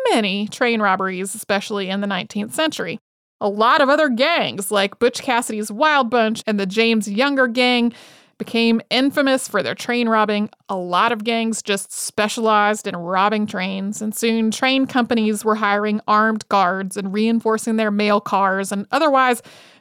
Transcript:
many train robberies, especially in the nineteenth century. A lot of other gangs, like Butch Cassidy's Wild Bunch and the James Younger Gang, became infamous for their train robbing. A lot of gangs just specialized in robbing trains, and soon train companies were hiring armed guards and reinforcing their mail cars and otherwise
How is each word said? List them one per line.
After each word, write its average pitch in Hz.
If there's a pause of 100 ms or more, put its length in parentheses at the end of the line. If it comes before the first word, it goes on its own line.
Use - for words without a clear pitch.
(120)
many 208
train 233
robberies, 190
especially 202
in 196
the 202
nineteenth 202
century. 311 (400)
A 208
lot 220
of 277
other 302
gangs, 226
like 202
Butch 240
Cassidy's 226
Wild 277
Bunch 226
and 208
the 196
James 220
Younger 254
Gang, 240 (440)
became 226
infamous 269
for -
their 120
train 240
robbing. 214 (180)
A 196
lot 180
of 214
gangs 226
just 196
specialized 214
in 190
robbing 190
trains, 190
and 214
soon 226
train 262
companies 220
were 214
hiring 208
armed 214
guards 190
and 196
reinforcing 220
their 214
mail 208
cars 196
and 202
otherwise 262 (400)